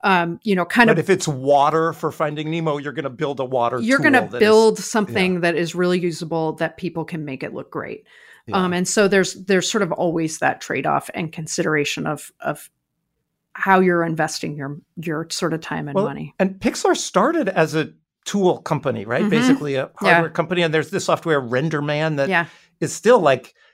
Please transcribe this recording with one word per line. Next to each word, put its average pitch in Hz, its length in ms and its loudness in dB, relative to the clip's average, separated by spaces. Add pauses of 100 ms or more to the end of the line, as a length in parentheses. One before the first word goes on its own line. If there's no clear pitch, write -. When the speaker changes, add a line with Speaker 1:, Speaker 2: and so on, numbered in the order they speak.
Speaker 1:
Um, 170 400 2
you 202 120 0
know, 175 100 0
kind 233 220 4
Speaker 2:
But 190 120 4
Speaker 1:
of - 0 -
Speaker 2:
if 156 100 -2
it's 185 180 2
water 143 640 2
for 160 180 -4
Finding 151 400 -4
Nemo, 160 260 -2
you're 143 160 -8
gonna 139 160 -6
build 139 300 -4
a 131 60 -2
water 123 340 0
Speaker 1:
You're 247 180 2
Speaker 2:
tool - 60 0
Speaker 1:
gonna 269 180 6
Speaker 2:
that - 140 -8
is 240 40 -6
Speaker 1:
build 220 380 6
something 190 560 -2
Speaker 2:
Yeah. 180 60 -2
Speaker 1:
that 170 160 0
is 165 180 -2
really 180 260 0
usable 165 540 -4
that 160 240 -6
people 165 280 -6
can 156 200 -8
make 131 160 -10
it - 140 -10
look - 160 -12
great. - 340 -12 (400)
Speaker 2:
Yeah. 196 180 -2
Speaker 1:
Um, 180 80 0
and 180 160 -2
so 202 220 2
there's, 190 240 2
there's 185 360 0
sort 214 120 0
of 170 100 0
always 165 460 -2
that - 240 -2
trade-off 143 520 -4
and 165 200 -6
consideration 156 720 -2
of, 151 320 -8
of - 300 -8 (840)
how 190 300 4
you're 175 240 2
investing 160 500 -4
your, 143 220 -10 (180)
your 160 340 -6
sort 160 240 -2
of 160 60 -4
time 151 300 -8
and 139 60 -8
Speaker 2:
Well, 196 100 2
Speaker 1:
money. 147 340 -8
Speaker 2:
and 190 180 0
Pixar 320 380 0
started 277 540 0
as 156 260 0
a 156 160 -2 (320)
tool 180 360 2
company, 127 440 -2
right? 113 180 0
Speaker 1:
Mm-hmm. 208 80 2
Speaker 2:
Basically 233 460 2
a 135 140 -4 (120)
Speaker 1:
Yeah. 196 100 4
Speaker 2:
hardware 165 180 4
company. 170 320 -2
And 165 120 0
there's 156 180 0
this 190 120 -4
software, 160 380 0
Render 143 400 -2
Man, 151 340 -2
that 139 140 0
Speaker 1:
Yeah. 170 160 0 (340)
Speaker 2:
is 156 140 -4
still, 233 260 4
like, 135 340 2 (200)